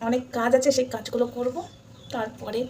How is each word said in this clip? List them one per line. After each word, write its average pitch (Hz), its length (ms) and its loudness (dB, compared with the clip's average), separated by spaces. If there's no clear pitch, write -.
অনেক 247 320 -2
কাজ 240 220 4
আছে, 262 160 6
সেই 262 140 4
কাজগুলো 233 420 -2
করব, 247 360 -4
তারপরে 226 580 -4